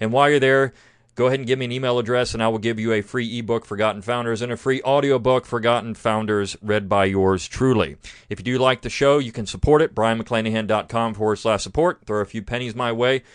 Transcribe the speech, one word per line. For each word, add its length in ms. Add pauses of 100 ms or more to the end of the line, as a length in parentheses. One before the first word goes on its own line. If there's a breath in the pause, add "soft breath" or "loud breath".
And 100
while 200
you're 100
there, 320 (440 soft breath)
go 100
ahead 120
and 80
give 120
me 80
an 60
email 260
address, 340
and 100
I 60
will 100
give 220
you 140
a 80
free 360
ebook, 280
Forgotten 340
Founders, 400
and 100
a 60
free 240
audiobook, 640
Forgotten 480
Founders, 680
read 260
by 160
yours 420
truly. 500 (340 loud breath)
If 100
you 40
do 140
like 220
the 100
show, 280
you 140
can 120
support 380
it, 120
brion 280
mcclanahan 440
dot 220
com 240
forward 240
slash 260
support. 440
Throw 160
a 20
few 160
pennies 340
my 160
way, 320 (120 soft breath)